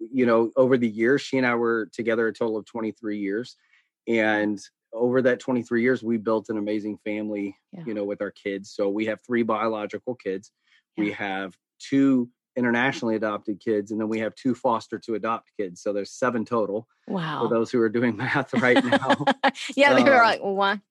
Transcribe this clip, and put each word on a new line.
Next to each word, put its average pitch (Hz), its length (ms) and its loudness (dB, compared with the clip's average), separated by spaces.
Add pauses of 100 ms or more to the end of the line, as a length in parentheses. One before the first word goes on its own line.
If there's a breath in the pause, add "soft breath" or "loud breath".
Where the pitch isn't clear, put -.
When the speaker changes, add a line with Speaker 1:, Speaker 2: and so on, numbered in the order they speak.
(100)
Speaker 1:
you 127 140 2
know, 113 320 4
over 131 220 6
the 120 100 0
years, 113 320 2
she - 160 -4
and 131 100 2
I 120 100 0
were 117 360 -2
together 113 360 0
a 107 40 -4
total 110 240 -2
of 101 80 -6
twenty-three 110 540 -6
years. 104 380 -6 (500)
And 107 520 2 (340)
over 123 300 2
that 123 180 4
twenty-three 120 420 -2
years, 123 200 2
we 113 140 -2
built 110 320 -2
an 110 80 -4
amazing 104 480 -4
family, 104 520 -6 (160)
Speaker 2:
Yeah. 175 140 -14
Speaker 1:
you 110 80 -8
know, 104 100 -4
with 101 180 -6
our 101 80 -6
kids. 98 400 -8
So 101 180 -2
we 107 180 -2
have 107 200 -6
three 120 160 0
biological 110 720 -4
kids. 98 360 -8 (460)
We 104 140 -2
Speaker 2:
Yeah. 104 60 -8
Speaker 1:
have 95 400 -6 (220)
two 135 520 2 (260)
internationally 123 580 0
adopted 104 460 -4
kids, 104 320 -2
and 107 80 -4
then 110 80 -2
we 110 100 -2
have 110 160 -4
two - 200 -2
foster 113 440 -2
to 113 160 -6
adopt 110 440 -6
kids. 90 220 -8
So 104 120 -4
there's 101 180 -6
seven 120 340 -2
total. 107 440 -4 (180)
Speaker 2:
Wow. 160 360 -4
Speaker 1:
For 113 120 0
those 113 160 0
who 127 100 2
are 113 80 4
doing 117 280 0
<laughs> 104 60 -6
math 127 320 -2
right 127 280 4
now. 262 420 2
Speaker 2:
<laughs> - 520 -2
Yeah, 277 180 6
they 262 80 6
were 269 140 8
Speaker 1:
Um, 240 60 8
Speaker 2:
like, 220 200 4
"One, 196 480 0